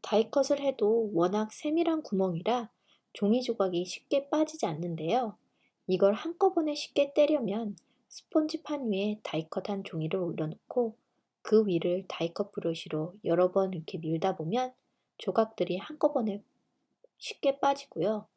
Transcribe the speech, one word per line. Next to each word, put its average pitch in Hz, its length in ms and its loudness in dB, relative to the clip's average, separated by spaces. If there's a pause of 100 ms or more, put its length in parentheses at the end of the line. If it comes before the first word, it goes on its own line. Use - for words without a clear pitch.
다이컷을 269 560 2
해도 226 540 2
워낙 196 360 2
세밀한 320 520 0
구멍이라 190 680 -2 (440)
종이 226 280 2
조각이 190 440 0
쉽게 - 420 -2
빠지지 - 380 0
않는데요. 170 720 -2 (480)
이걸 190 260 4
한꺼번에 330 600 0
쉽게 285 400 -2
떼려면 233 600 2 (340)
스폰지판 302 840 -2
위에 208 300 -2
다이컷한 190 600 -4
종이를 160 380 -4
올려놓고 170 760 -4 (420)
그 214 260 4
위를 175 400 0
다이컷 170 460 -6
브러쉬로 165 600 -4 (100)
여러 175 260 4
번 190 220 0
이렇게 165 240 -8
밀다 165 400 -2
보면 247 380 -2 (420)
조각들이 190 640 0
한꺼번에 226 640 0 (720)
쉽게 - 420 -2
빠지고요. 214 800 0